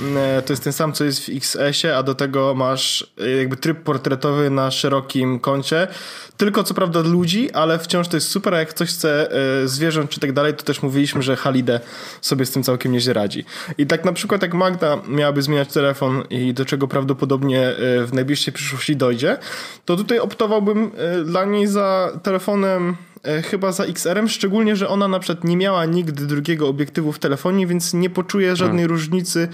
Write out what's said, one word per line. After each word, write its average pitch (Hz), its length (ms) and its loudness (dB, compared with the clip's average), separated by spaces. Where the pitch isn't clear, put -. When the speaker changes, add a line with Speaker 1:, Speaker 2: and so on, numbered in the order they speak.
Speaker 1:
mm, 135 440 2
to 143 80 0
jest 127 100 -4
ten 143 100 -2
sam, 156 200 0
co 151 120 -2
jest 139 200 -2
w - 40 -8
X - 260 -4
S 143 300 0
ie, 147 120 2
a 131 60 0
do 135 120 0
tego 135 400 0
masz, 131 560 -2
e, 117 80 -2
jakby 131 280 0
tryb 165 260 -2
portretowy 143 680 2
na 135 220 2
szerokim 131 680 0
kącie, 139 480 0
tylko 208 260 2
co - 100 -4
prawda 175 260 2
ludzi, 175 520 2
ale 160 280 2
wciąż 170 280 0
to 170 100 -2
jest 143 100 -2
super, 202 280 0
a 165 40 4
jak 160 100 -2
ktoś 170 200 -4
chce, 151 420 0
e, 135 40 0
zwierząt 151 420 0
czy - 100 -8
tak 139 140 0
dalej, 147 200 2
to - 100 -10
też - 200 -2
mówiliśmy, 143 380 2
że 127 140 2
Halide 127 440 2
sobie 135 240 0
z 127 60 -6
tym 135 120 0
całkiem 127 280 0
nieźle 123 220 2
radzi. 104 320 -2
I 143 100 2
tak 165 180 0
na 180 80 2
przykład 202 280 -2
jak 175 120 -2
Magda 175 440 0
miałaby 143 340 2
zmieniać 139 320 0
telefon 135 560 2
i 123 240 -2
do 131 120 -2
czego 135 220 0
prawdopodobnie, 135 800 0
e, 123 380 0
w 120 80 -6
najbliższej 135 400 0
przyszłości 139 420 -4
dojdzie, 135 420 2
to 175 100 2
tutaj 220 240 0
optowałbym, 208 800 0
e, 170 260 -2
dla 180 220 0
niej 208 220 2
za 202 140 0
telefonem, 190 720 0
e, 151 180 -2
chyba 190 300 -2
za 180 120 -2
X 175 220 -4
R-em, 214 240 2
szczególnie 214 460 2
że 196 140 0
ona 202 180 2
na 190 120 0
przykład 175 240 -4
nie 170 140 2
miała 185 280 2
nigdy 160 420 0
drugiego 147 400 0
obiektywu 147 440 0
w - 80 -12
telefonie, 180 480 0
więc 175 260 0
nie 180 160 2
poczuje 185 460 0
żadnej 175 220 2
Speaker 2:
Hmm. 170 140 2
Speaker 1:
różnicy, 170 640 0